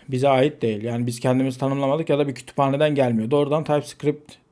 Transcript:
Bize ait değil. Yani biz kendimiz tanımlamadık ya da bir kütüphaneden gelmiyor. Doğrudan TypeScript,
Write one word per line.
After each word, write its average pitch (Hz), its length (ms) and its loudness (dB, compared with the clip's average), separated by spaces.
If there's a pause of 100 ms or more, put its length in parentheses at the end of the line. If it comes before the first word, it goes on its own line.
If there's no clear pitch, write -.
Bize 135 220 0
ait 135 320 2
değil. 107 220 -2
Yani 120 240 -4
biz 120 120 -4
kendimiz 131 380 0
tanımlamadık 139 520 -2
ya 143 100 2
da 143 80 0
bir 127 80 -6
kütüphaneden 143 600 0
gelmiyor. 120 360 0
Doğrudan 147 320 2
TypeScript, 147 680 -4 (180)